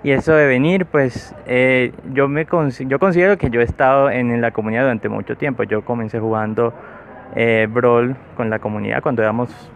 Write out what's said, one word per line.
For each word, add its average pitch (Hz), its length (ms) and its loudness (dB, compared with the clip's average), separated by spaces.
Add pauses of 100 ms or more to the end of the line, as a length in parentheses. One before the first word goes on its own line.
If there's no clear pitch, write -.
Y 139 80 -2
eso 135 220 2
de 151 140 4
venir, 156 400 2
pues, - 460 -2 (120)
eh, 127 480 2 (180)
yo 139 160 2
me 147 180 -2
consi-, 143 420 -2
yo 135 120 0
considero 185 380 2
que 147 120 -2
yo 120 120 2
he - 20 4
estado 139 460 2
en, 120 220 0
en 120 100 0
la 117 100 0
comunidad 110 300 -2
durante 120 260 0
mucho 107 300 -6
tiempo. 135 260 -4
Yo 107 220 -2
comencé 117 340 -4
jugando, 110 540 -2 (600)
eh, 113 360 2
Brawl 123 460 2 (180)
con 117 140 -4
la 110 100 -2
comunidad 107 420 -4
cuando 127 200 0
éramos 113 540 -2